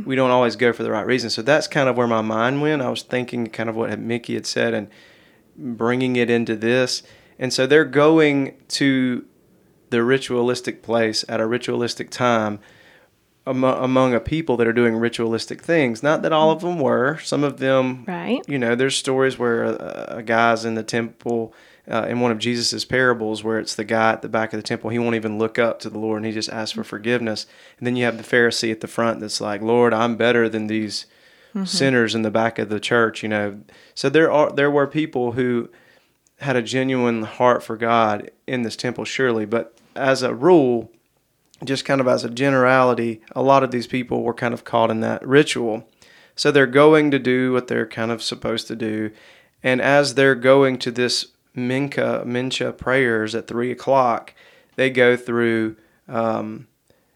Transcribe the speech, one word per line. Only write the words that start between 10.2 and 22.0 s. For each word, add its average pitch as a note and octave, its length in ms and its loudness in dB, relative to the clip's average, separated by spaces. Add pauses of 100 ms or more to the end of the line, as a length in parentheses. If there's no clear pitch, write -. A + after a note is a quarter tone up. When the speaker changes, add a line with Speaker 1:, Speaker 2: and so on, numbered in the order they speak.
Speaker 1:
place A2 460 0
at A2+ 120 -4
a A2 60 -2
ritualistic A#2+ 640 -4
time A2 480 0 (880)
amo-, C3 360 0
among B2+ 320 2
a A2+ 60 0
people D#3 360 -2
that A2+ 100 2
are A2+ 60 2
doing A#2 240 2
ritualistic A2+ 640 -4
things. C3 400 0
Not D3 200 0
that D#3+ 100 -2
all D#3 180 4
of D#3+ 120 -2
them F3 180 -4
were. B2+ 420 0
Some C#3 220 -2
of C#3+ 140 -4
them, C3 500 0
Speaker 2:
Right. F3+ 400 -4
Speaker 1:
you C#3+ 100 -2
know, A#2+ 160 0
there's C3 220 0
stories C3 420 0
where A#2 260 0
a, - 520 -6
a A#2+ 60 -12
guy's A2+ 420 2
in A2+ 100 -4
the A2 80 -4
temple, A#2 720 -4 (340)
uh, A2+ 200 -2